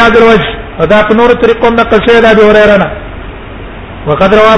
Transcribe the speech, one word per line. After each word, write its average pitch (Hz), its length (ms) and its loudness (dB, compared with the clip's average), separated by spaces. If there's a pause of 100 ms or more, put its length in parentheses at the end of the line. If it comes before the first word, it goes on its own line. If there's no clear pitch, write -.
هذا 226 120 2
الوجه، 226 300 2 (320)
او 165 40 0
دا 208 180 2
په 214 120 -2
نورو 240 280 2
طریقو 233 260 0
هم 233 60 0
نقل 226 320 0
شوی 233 140 4
ده 226 100 2
ابي 214 120 4
هريره 208 340 4
نه. 175 120 -2 (1160)
وقد 185 280 0
روى 214 240 4